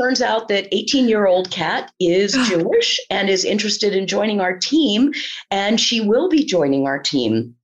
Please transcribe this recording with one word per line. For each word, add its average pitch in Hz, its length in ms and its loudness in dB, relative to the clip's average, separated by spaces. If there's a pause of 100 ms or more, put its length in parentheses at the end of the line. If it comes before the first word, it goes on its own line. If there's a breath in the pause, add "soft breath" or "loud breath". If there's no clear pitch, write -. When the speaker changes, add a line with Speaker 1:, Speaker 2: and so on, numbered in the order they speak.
Speaker 1:
turns 254 220 0
out 220 260 -2
that 196 240 0
eighteen-year-old 208 760 2
Kat 180 500 -4
is 185 320 2
Speaker 2:
<gasps> 254 160 0
Speaker 1:
Jewish 190 500 0 (120)
and 196 180 -2
is 190 160 0
interested 208 500 -2
in 190 120 -2
joining 202 340 -2
our 185 160 -2
team, 262 560 2 (380 loud breath)
and 202 280 0
she 233 220 0
will 233 300 2
be 311 140 4
joining 139 420 2
our 139 120 -2
team. 117 640 -2